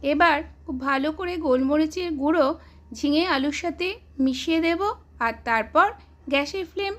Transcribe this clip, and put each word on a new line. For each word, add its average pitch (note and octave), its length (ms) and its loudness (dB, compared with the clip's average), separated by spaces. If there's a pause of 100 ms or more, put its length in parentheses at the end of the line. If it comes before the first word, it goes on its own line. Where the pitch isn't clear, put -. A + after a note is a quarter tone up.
(120)
এবার D#4 260 4 (280)
খুব D4+ 100 -8 (120)
ভালো C#4 300 2
করে F4+ 160 -4 (120)
গোলমরিচের D4+ 640 2 (120)
গুঁড়ো D4+ 240 4 (520)
ঝিঙে D4 260 2 (120)
আলুর C#4 260 -2
সাথে F4 260 -4 (360)
মিশিয়ে C4+ 440 0
দেব, E4+ 140 0 (440)
আর A3+ 80 0 (140)
তারপর A#3 400 2 (440)
গ্যাসের C#4+ 400 -2
ফ্লেম G4 280 -4